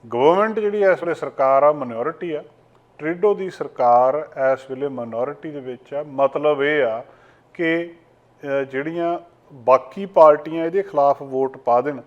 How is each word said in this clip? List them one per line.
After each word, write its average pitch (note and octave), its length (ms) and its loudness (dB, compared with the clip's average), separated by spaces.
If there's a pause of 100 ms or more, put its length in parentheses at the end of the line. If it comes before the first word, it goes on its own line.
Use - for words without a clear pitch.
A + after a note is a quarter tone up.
(120)
ਗਵਰਨਮੈਂਟ F#3 460 2
ਜਿਹੜੀ G#3 260 0
ਇਸ F#3 180 2
ਵੇਲੇ E3+ 120 -4
ਸਰਕਾਰ C#3 480 0
ਆ, D3 100 6
ਮਾਈਨੋਰਿਟੀ C#3+ 600 -6
ਆ। D3 100 -8 (560)
ਟਰੂਡੋ F3 360 0
ਦੀ F#3+ 160 -6
ਸਰਕਾਰ C3 760 2 (240)
ਇਸ C3 180 -6
ਵੇਲੇ C3+ 180 -6
ਮਾਈਨੋਰਿਟੀ B2+ 640 -8
ਦੇ D3 100 -12
ਵਿੱਚ B2+ 340 -14
ਆ। D3 140 -6
ਮਤਲਬ C#3 540 0
ਇਹ D3 220 0
ਆ A#2 200 -4 (500)
ਕਿ, E3+ 400 -4 (500)
ਅ, C#3 200 -2
ਜਿਹੜੀਆਂ E3 540 -6 (340)
ਬਾਕੀ C3 540 0
ਪਾਰਟੀਆਂ E3 600 4
ਇਹਦੇ F#3 160 -2
ਖਿਲਾਫ C#3+ 400 0
ਵੋਟ C3 340 -4
ਪਾ B2 240 0
ਦੇਣ, C#3 260 -6